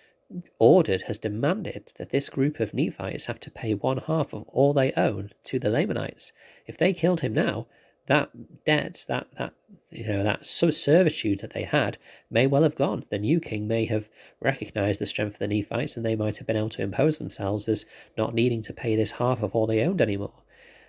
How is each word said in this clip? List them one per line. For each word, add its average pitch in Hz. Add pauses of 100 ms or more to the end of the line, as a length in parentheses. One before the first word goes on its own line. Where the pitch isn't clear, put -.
(580)
ordered, 117
has -
demanded 123
that -
this 139
group 139
of 110
Nephites 131
have -
to -
pay 110
one 131
half 156
of 107
all 143
they 135
own 104 (120)
to -
the 110
Lamanites. 127 (340)
If -
they 185
killed 175
him 113
now, 117 (400)
that - (360)
debt, -
that, 127 (100)
that, 123 (360)
you 110
know, 101
that 104
sub-, -
servitude 147
that -
they 101
had 117 (340)
may 117
well 139
have 151
gone. 175
The 104
new 131
king 107
may 113
have 107 (300)
recognized 107
the -
strength 107
of -
the 104
Nephites, 110
and 117
they 113
might 107
have -
been 110
able 107
to -
impose 131
themselves 104
as 110 (300)
not 110
needing 117
to -
pay 113
this 107
half 123
of 101
all 110
they 110
owned 165
anymore. 101 (460)